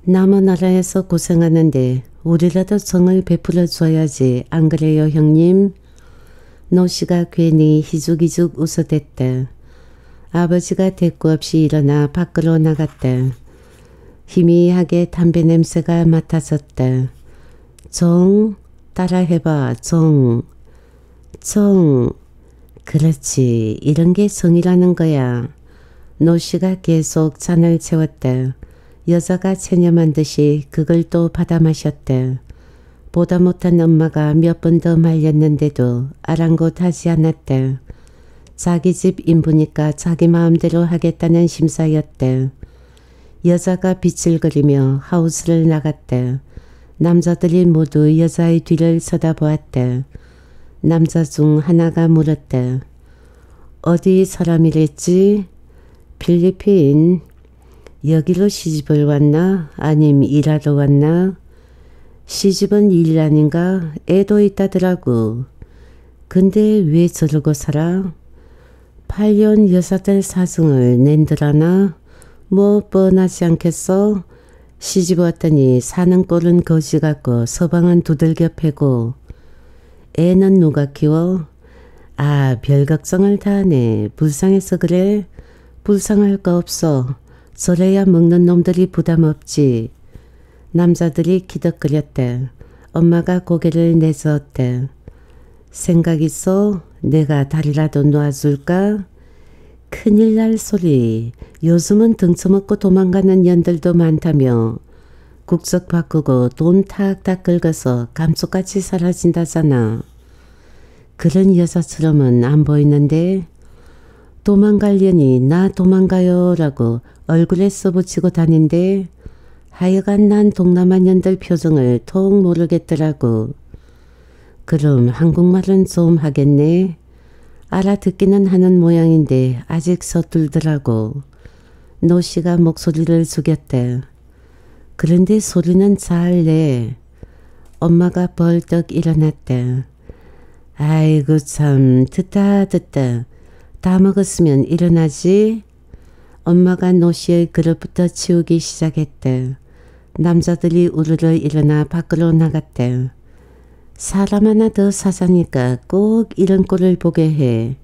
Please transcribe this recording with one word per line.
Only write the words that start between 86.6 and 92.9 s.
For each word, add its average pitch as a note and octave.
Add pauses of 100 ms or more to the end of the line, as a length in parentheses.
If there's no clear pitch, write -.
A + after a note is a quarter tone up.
저래야 F#3
먹는 F3
놈들이 F3
부담 E3
없지. C3+ (800)
남자들이 F3
키득거렸대. C#3 (440)